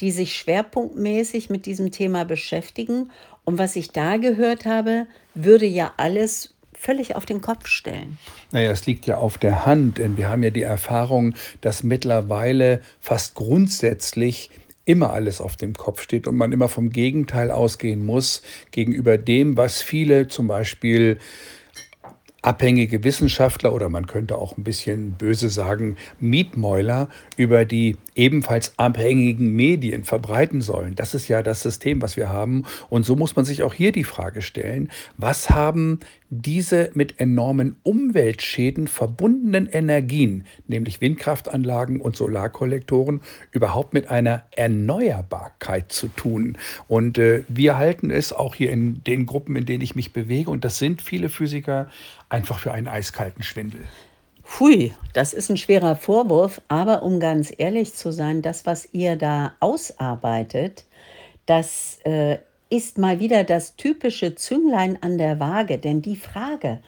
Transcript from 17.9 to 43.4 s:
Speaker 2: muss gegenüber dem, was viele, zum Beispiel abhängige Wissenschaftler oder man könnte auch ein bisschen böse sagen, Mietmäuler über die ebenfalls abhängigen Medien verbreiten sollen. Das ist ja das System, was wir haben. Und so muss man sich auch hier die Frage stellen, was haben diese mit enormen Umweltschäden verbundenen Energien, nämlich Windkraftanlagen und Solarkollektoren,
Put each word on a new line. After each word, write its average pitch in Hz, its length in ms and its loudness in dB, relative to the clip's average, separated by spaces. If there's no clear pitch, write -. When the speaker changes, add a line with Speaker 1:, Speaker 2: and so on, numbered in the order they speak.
Speaker 2:
muss 123 380 -2
gegenüber 117 440 4
dem, 123 400 2
was 123 240 2
viele, 143 480 4
zum 120 200 -2
Beispiel 113 720 2
abhängige 120 600 2
Wissenschaftler 131 680 2
oder 104 160 -2
man 85 180 -4
könnte 107 320 -4
auch - 180 -10
ein 104 60 -8
bisschen 104 500 -4
böse 107 360 0
sagen, 104 480 -2
Mietmäuler 120 880 0
über 117 280 6
die 113 320 2
ebenfalls 127 640 2
abhängigen 120 800 2
Medien 120 480 2
verbreiten 113 560 0
sollen. 92 340 -4
Das - 200 -4
ist 131 120 -6
ja 113 160 2
das 110 200 -2
System, - 380 -2
was 113 160 -4
wir 107 120 -2
haben. 117 360 -2
Und 117 160 2
so 127 120 4
muss 156 180 0
man 135 100 2
sich 139 200 -2
auch - 100 -2
hier 190 160 2
die 165 140 -2
Frage - 380 -8
stellen, 113 500 -6
was - 340 -2
haben 160 480 0
diese 170 640 -2
mit 143 260 -2
enormen 127 640 0
Umweltschäden 156 1040 0
verbundenen 190 800 0
Energien, 143 800 0
nämlich 113 340 -6
Windkraftanlagen 131 1000 -2
und 113 160 -4
Solarkollektoren, 127 1040 0